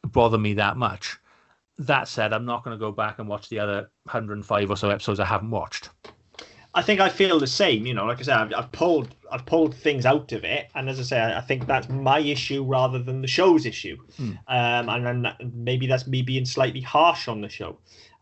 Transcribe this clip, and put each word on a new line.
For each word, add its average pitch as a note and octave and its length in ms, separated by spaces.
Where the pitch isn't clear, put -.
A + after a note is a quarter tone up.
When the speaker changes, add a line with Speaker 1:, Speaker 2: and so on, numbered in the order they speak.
Speaker 1:
bother A#2 340
me G#2+ 160
that G2+ 220
much. G#2+ 420
That C#3+ 300
said, G#2+ 240
I'm A2+ 120
not A#2+ 200
gonna A2+ 140
go G#2+ 120
back G#2+ 300
and G#2+ 80
watch G#2 200
the A2 100
other G2+ 320
hundred G#2+ 280
and G2+ 100
five G#2 260
or G2+ 60
so G2+ 140
episodes G2+ 300
I G2 40
haven't G#2 260
watched. - 400
Speaker 2:
I E3+ 80
think G3 180
I F#3+ 80
feel F3+ 320
the C3+ 60
same. B2+ 400
You B2+ 80
know, G2+ 100
like B2 140
I C3+ 40
said, C3 140
I've, A2 180
I've B2 180
pulled, D#3+ 420
I've B2+ 140
pulled D#3+ 280
things C#3 300
out C#3 280
of G#2+ 120
it, A#2+ 300
and C3+ 160
as C3 100
I - 40
say, B2+ 140
I, A2+ 200
I - 20
think B2+ 260
that's C3 220
my C3+ 300
issue C#3 440
rather B2+ 360
than B2+ 240
the C3 60
show's E3+ 360
issue. F#2+ 320
Speaker 1:
Hmm. A#2 140
Speaker 2:
Um, A#2+ 440
and, A#2+ 360
and A#2+ 280
maybe B2+ 320
that's B2+ 200
me C3 140
being B2+ 240
slightly B2+ 380
harsh D3+ 460
on A2 120
the G#2 80
show. - 300